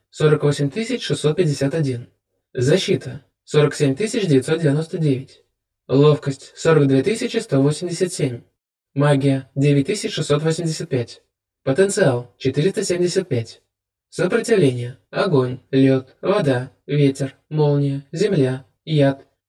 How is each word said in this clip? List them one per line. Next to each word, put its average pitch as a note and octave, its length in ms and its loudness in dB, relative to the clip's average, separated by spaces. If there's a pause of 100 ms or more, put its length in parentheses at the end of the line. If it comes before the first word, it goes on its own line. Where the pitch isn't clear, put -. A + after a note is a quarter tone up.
сорок D3+ 320 2
восемь C#3+ 300 0
тысяч A3+ 320 -6
шестьсот D3 340 -2
пятьдесят C#3 380 0
один. C3 320 -4 (460)
Защита C#3 680 0 (200)
сорок D3 320 0
семь C3+ 200 0
тысяч G#3+ 300 -4
девятьсот D#3 340 2
девяносто D#3+ 380 -2
девять. C#3+ 460 -4 (440)
Ловкость C#3+ 680 2
сорок D3+ 320 2
две C3+ 160 2
тысячи A3+ 340 -2
сто C#3+ 240 0
восемьдесят E3+ 500 -2
семь. B2+ 300 -6 (540)
Магия C#3 580 2
девять C#3+ 320 2
тысяч - 260 -4
шестьсот D3+ 300 -2
восемьдесят D#3+ 480 -4
пять. B2 320 -4 (420)
Потенциал C#3 760 0
четыреста F3+ 440 -2
семьдесят F3+ 440 -2
пять. - 340 -6 (480)
Сопротивление. F3 880 0 (140)
Огонь, C#3 480 0 (100)
лёд, C3+ 520 2
вода, C#3 500 -2 (160)
ветер, C#3+ 480 0 (120)
молния, C#3+ 640 0
земля, D#3 540 0 (200)
яд, C#3 420 2 (220)